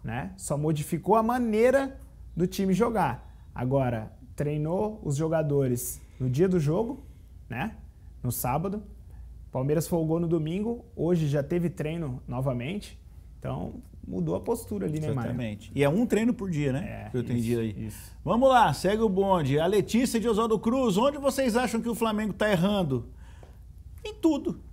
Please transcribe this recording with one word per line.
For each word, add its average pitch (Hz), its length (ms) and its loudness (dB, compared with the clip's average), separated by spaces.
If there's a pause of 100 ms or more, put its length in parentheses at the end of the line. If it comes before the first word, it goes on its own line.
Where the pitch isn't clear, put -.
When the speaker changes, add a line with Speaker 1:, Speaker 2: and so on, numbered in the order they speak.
Speaker 1:
né? 131 360 -6
Só 143 200 -4
modificou 156 600 0
a 226 60 4
maneira 247 760 2 (340)
do 175 140 0
time 190 260 0
jogar. 190 540 0 (260)
Agora, 123 600 0 (240)
treinou 156 680 -2
os 139 140 -2
jogadores 143 840 0 (180)
no 131 120 0
dia 147 180 4
do 185 140 4
jogo, 214 420 -2 (460)
né? 131 260 -6 (480)
No 123 80 -2
sábado. 170 500 -2 (720)
Palmeiras 147 360 0
folgou 165 320 2
no 170 80 0
domingo, 180 580 -2 (100)
hoje 160 320 2
já 143 140 2
teve 175 280 0
treino 156 580 -4
novamente. 131 680 -4 (420)
Então, - 420 -6 (260)
mudou 175 280 -2
a 190 40 -2
postura - 460 -4
ali, 156 140 -2
né, 156 120 -4
Mário? 120 200 -2
Speaker 2:
Exatamente. 113 440 -6
E 139 80 4
é 143 60 6
um 220 160 2
treino 220 280 2
por 196 180 -6
dia, 147 200 0
né? 110 360 -6
Speaker 1:
É, - 20 -12
Speaker 2:
Que 127 80 -2
eu 120 40 0
entendi 117 300 0
Speaker 1:
isso, 120 80 2
Speaker 2:
aí. 110 280 -4
Speaker 1:
isso. - 240 -14 (120)
Speaker 2:
Vamos 233 240 4
lá, 226 260 8
segue 208 280 2
o 220 80 4
bonde. 185 500 4
A 160 60 2
Letícia 220 540 2
de 214 100 0
Oswaldo 220 300 4
Cruz, 233 380 2
onde 285 200 4
vocês 269 400 2
acham 226 240 0
que 233 80 -4
o 220 60 -2
Flamengo 214 360 0
tá 214 180 0
errando? 175 600 2 (960)
Em 427 80 -8
tudo. 311 460 0 (140)